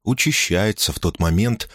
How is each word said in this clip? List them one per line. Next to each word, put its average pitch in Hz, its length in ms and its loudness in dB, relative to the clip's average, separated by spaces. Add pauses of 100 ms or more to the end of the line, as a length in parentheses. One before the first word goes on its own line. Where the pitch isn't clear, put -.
учащается 107 840 0
в - 100 -8
тот - 180 -2
момент, 95 560 0